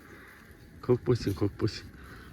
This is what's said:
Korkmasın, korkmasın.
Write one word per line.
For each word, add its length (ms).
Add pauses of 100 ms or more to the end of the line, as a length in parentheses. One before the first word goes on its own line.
(840)
Korkmasın, 520
korkmasın. 520 (460)